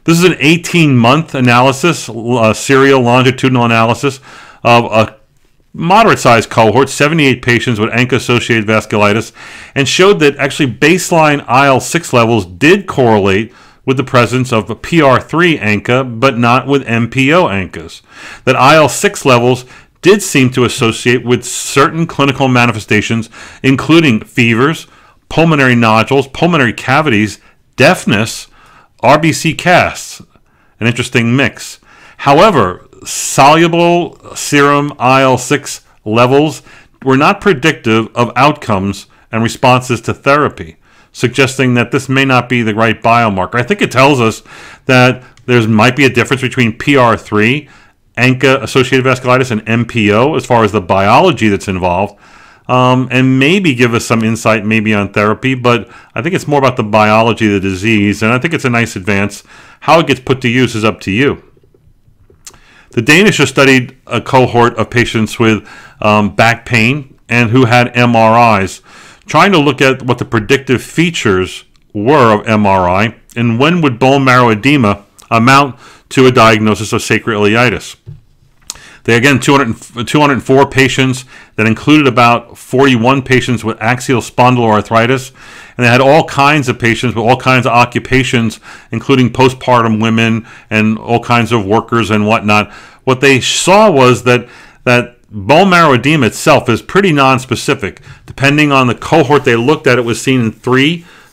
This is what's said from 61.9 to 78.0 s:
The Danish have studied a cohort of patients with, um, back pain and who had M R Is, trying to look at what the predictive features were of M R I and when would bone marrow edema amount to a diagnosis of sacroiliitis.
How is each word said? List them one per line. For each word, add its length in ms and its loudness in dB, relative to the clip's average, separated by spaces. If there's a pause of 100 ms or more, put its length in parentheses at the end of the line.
The 100 -4
Danish 340 2
have 140 0
studied 560 2
a 160 -4
cohort 560 0
of 100 -4
patients 500 -2
with, 300 0 (320)
um, 340 0
back 300 0
pain 540 -4 (100)
and 220 -2
who 160 2
had 280 0
M 220 2
R 460 4
Is, 180 -8 (460)
trying 260 2
to 60 2
look 240 0
at 200 0
what 140 -2
the 80 -10
predictive 580 -2
features 840 -4 (260)
were 400 2
of 160 -2
M 160 2
R 240 2
I 260 -2 (220)
and 240 -2
when 220 2
would 160 -2
bone 260 2
marrow 240 4
edema 560 0 (260)
amount 460 2 (320)
to 180 2
a 40 6
diagnosis 640 2
of 80 -2
sacroiliitis. 960 -2 (1080)